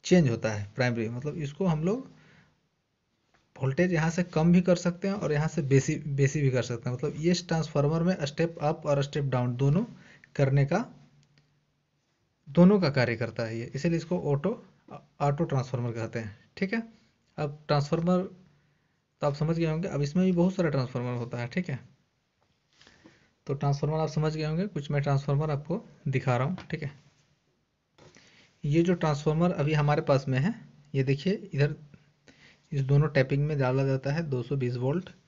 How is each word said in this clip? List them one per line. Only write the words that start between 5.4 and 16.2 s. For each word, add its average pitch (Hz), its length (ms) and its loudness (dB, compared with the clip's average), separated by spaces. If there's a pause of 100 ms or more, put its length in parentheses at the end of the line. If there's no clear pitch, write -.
से 165 160 -2
बेसी, 135 320 4
बेसी 143 460 0
भी 135 80 4
कर 123 120 0
सकते 120 280 -6
हैं। 123 60 -6
मतलब 143 200 -6
ये 160 160 0
इस - 160 -2
ट्रांसफार्मर 160 540 0
में 180 120 2 (120)
स्टेप 165 340 -2
अप 156 260 -2
और 143 160 2
स्टेप 143 240 -4
डाउन 123 300 0
दोनों 143 280 2 (520)
करने 139 300 4
का, 185 180 0 (1600)
दोनों 180 320 8
का 156 100 2
कार्य 120 260 2
करता 117 260 -4
है 113 160 -4
ये, 117 80 -6
इसीलिए 165 320 -2
इसको 175 280 -4
ऑटो, 147 360 -2 (580)
ऑटो 143 240 0
ट्रांसफार्मर 123 480 -4
कहते 117 260 -6
हैं, 101 180 -10 (200)